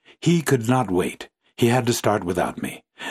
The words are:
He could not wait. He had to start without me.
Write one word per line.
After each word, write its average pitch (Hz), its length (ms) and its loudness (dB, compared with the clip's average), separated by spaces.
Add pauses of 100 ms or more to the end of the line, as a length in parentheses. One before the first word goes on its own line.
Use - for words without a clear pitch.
(200)
He 170 220 4
could 120 260 0
not 127 220 0
wait. 90 400 -4 (260)
He 117 120 4
had 120 180 2
to 117 80 2
start 104 300 0
without 85 360 -4
me. - 240 -10 (260)